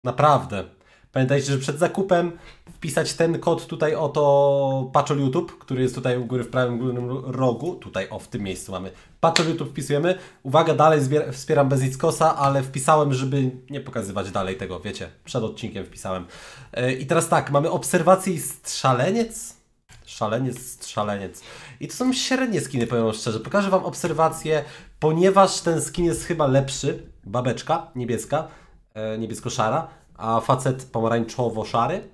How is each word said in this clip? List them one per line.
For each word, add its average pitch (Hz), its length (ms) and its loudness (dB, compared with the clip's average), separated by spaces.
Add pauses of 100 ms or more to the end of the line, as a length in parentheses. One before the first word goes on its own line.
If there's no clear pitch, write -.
Naprawdę. 127 600 2 (480)
Pamiętajcie, 135 400 2
że 135 60 2
przed 143 220 -4
zakupem 175 520 2 (420)
wpisać 151 400 -2
ten 165 260 2
kod 165 280 0
tutaj 156 280 0
oto 139 1000 4
Paczol 147 260 2
YouTube, 143 380 -2
który 127 240 -4
jest 127 140 0
tutaj 127 220 0
u 123 80 -4
góry 123 180 -2
w 117 60 -8
prawym 123 300 0
górnym 127 460 -4
rogu. 127 500 0
Tutaj, 95 340 -6
o, 104 100 -10
w - 80 -16
tym 104 160 -6
miejscu 95 280 -6
mamy 92 200 -8 (280)
Paczol 165 280 4
YouTube, 151 220 -4
wpisujemy. 147 480 0 (260)
Uwaga, 156 300 4
dalej 151 280 6
zbier-, 135 320 0
wspieram 143 360 2
Bezickosa, 143 680 2
ale 139 280 2
wpisałem, 143 500 2
żeby 131 380 0 (180)
nie 143 120 -8
pokazywać 98 500 -6
dalej 95 260 -2
tego, 90 220 -8
wiecie, 92 300 -10 (160)
przed 113 180 -4
odcinkiem 101 420 -8
wpisałem. 92 400 -8 (480)
E, 127 200 -2
i 131 120 -6
teraz 165 240 0
tak, 160 220 2
mamy 147 200 2
obserwację 180 640 2
i 151 60 -4
strzaleniec? - 1160 -2 (500)
Szaleniec, 117 640 -4
strzaleniec. 101 680 -6 (380)
I 143 80 -10
to - 60 -12
są 254 200 0
średnie 254 480 0
skiny, 117 260 -2
powiem 117 180 0
wam 107 80 2
szczerze. 110 260 -4
Pokażę 196 300 0
wam 185 160 2
obserwację, 156 800 0 (360)
ponieważ 185 600 4
ten 165 200 2
skin - 240 -2
jest 156 180 0
chyba 156 240 0
lepszy. 135 640 0 (120)
Babeczka 123 720 -4
niebieska, 123 520 -4 (460)
e, 110 240 -6
niebiesko-szara, 113 680 -2 (260)
a 113 280 0
facet 131 440 0
pomarańczowo-szary. 117 1300 -2